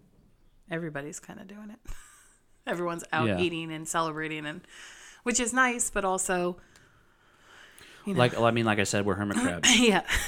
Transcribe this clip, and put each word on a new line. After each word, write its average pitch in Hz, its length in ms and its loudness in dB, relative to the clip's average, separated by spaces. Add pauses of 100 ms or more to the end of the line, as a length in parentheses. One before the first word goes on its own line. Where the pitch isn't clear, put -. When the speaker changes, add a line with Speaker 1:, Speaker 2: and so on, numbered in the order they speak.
(720)
Speaker 1:
everybody's 151 500 -8
kinda - 240 -16
doing 208 260 -16
it." 220 140 -20
<laughs> - 800 -16
Everyone's 170 460 -4
out 160 140 2
Speaker 2:
Yeah. 101 140 2
Speaker 1:
eating 165 300 -2
and 160 160 -10
celebrating, 156 600 -2
and 156 160 -10 (600)
which 240 140 0
is 240 140 0
nice, 247 380 0
but 202 160 -2
also, 180 500 0 (1500)
you 202 80 -2
know. 147 40 4
Speaker 2:
Like, 123 200 4
I 117 140 6
mean, 117 120 2
like 107 140 4
I 98 60 4
said, 101 200 0
we're 98 120 2
hermit 104 200 -2
crabs. 220 420 4
Speaker 1:
<laughs> - 0 -
Yeah. 220 280 4 (220)